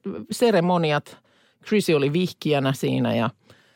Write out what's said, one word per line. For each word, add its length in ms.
seremoniat. 880
Chrissy 280
oli 200
vihkijänä 600
siinä 420
ja 140